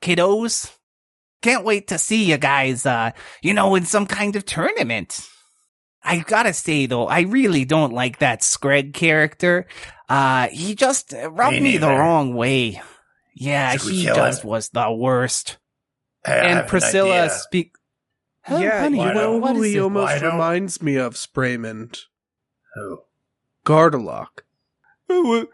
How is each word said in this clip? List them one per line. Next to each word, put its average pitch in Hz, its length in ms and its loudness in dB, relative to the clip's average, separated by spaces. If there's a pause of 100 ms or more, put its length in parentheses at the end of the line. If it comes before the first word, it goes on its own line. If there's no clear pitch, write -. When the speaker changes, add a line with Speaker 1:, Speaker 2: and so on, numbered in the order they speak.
Speaker 1:
kiddos. 196 680 0 (720)
Can't 233 220 0
wait 202 240 0
to 175 100 -4
see 220 280 0
you 160 120 4
guys, 135 480 0
uh, 117 260 0 (300)
you 175 120 0
know, 196 220 2
in 180 100 2
some 208 200 0
kind 208 300 -4
of 196 100 -6
tournament. 123 800 -4 (760)
I 170 160 -2
gotta 220 320 0
say, 147 360 -2
though, 120 200 -2
I 170 140 2
really 190 420 2
don't 143 300 2
like 123 260 -4
that 123 220 0
Screg 139 520 0
character. 170 720 2 (440)
Uh, 131 400 2
he 202 260 -8
just, 269 380 -2
uh, 135 180 -10
rubbed 233 240 2
Speaker 2:
Me - 60 0
Speaker 1:
me 262 160 2
the 156 100 2
Speaker 2:
neither. 139 140 4
Speaker 1:
wrong 151 340 2
way. 120 460 0 (540)
Yeah, 139 420 -2
Speaker 2:
Should - 80 -6
we 185 140 -4
Speaker 1:
he 175 60 0
Speaker 2:
kill 113 100 2
Speaker 1:
just 123 280 0
Speaker 2:
him? 107 60 -10
Speaker 1:
was 110 200 -4
the - 220 -2
worst. 123 680 -2 (680)
Speaker 2:
Hey, 139 80 -2
I - 60 4
Speaker 1:
And 180 160 4
Speaker 2:
have - 100 0
an - 40 -10
Speaker 1:
Priscilla 190 540 2
Speaker 2:
idea. 160 60 2
Speaker 1:
speak-, - 420 -4 (720)
Huh, 277 140 -2
Speaker 3:
Yeah, 208 240 0
Speaker 1:
honey, 285 160 0
Speaker 3:
you 185 80 2
Speaker 2:
Why - 80 0
Speaker 3:
know 214 200 0
Speaker 2:
don't 226 80 0
Speaker 1:
what 254 140 2
Speaker 3:
who 220 80 2
Speaker 1:
is 208 80 0
Speaker 3:
he 202 60 0
Speaker 1:
it? 190 40 2
Speaker 3:
almost 196 220 0 (100)
Speaker 2:
Why 143 60 0
don't 160 140 0
Speaker 3:
reminds 170 480 -2
me 147 160 0
of, 120 180 -2
Spraymond? 117 840 -6 (760)
Speaker 2:
Who? 101 280 -14 (640)
Speaker 3:
Gardelock. 139 760 0 (640)
Speaker 1:
Who, 233 460 2